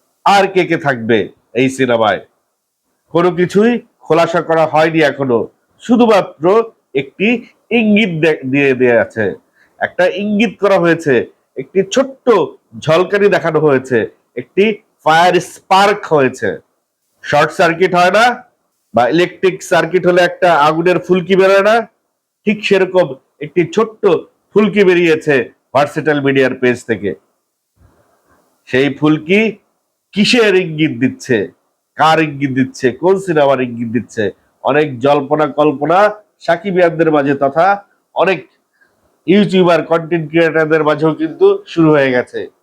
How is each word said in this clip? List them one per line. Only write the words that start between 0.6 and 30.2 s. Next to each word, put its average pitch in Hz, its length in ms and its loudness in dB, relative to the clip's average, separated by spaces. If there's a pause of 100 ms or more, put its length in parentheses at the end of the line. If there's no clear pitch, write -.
কে 160 120 -4
থাকবে 117 520 -2 (260)
এই 131 160 0
সিনেমায়, 117 560 -2 (840)
কোনো 175 220 0
কিছুই 196 500 0 (180)
খোলাসা 165 440 0
করা 160 240 0
হয়নি 160 340 0
এখনো। 131 480 -2 (300)
শুধুমাত্র 220 920 0 (220)
একটি 190 520 -4 (240)
ইঙ্গিত 214 380 2
দে-, 156 420 -2
দিয়ে 139 240 2
দেয়া 123 280 2
আছে, 107 320 -4 (440)
একটা - 280 -2
ইঙ্গিত 208 540 -2
করা 196 180 2
হয়েছে, 165 480 0 (300)
একটি 185 260 -4 (100)
ছোট্ট 269 380 -2 (480)
ঝলকানি 180 500 0
দেখানো 160 320 0
হয়েছে, 131 460 0 (280)
একটি 196 380 -2 (320)
ফায়ার 175 360 2
স্পার্ক 202 720 -2
হয়েছে। 127 460 -2 (640)
শর্ট 151 280 0
সার্কিট 170 440 0
হয় 175 160 2
না 180 320 0 (520)
বা 120 140 2
ইলেকট্রিক 170 540 -2
সার্কিট 165 440 -2
হলে 180 160 4
একটা 175 380 0
আগুনের 165 380 2
ফুলকি 180 380 -2
বেরোয় 196 260 4
না, 214 180 2 (640)
ঠিক 208 200 -4
সেরকম 185 500 0 (260)
একটি 160 320 -4
ছোট্ট 220 340 -2 (480)
ফুলকি 202 300 2
বেরিয়েছে 160 680 0 (220)
ভার্সেটাইল 147 460 -2
মিডিয়ার 135 340 0
পেজ 123 320 -2
থেকে। 98 280 -6 (1500)
সেই 131 280 0
ফুলকি 165 640 0 (560)
কিসের 214 420 2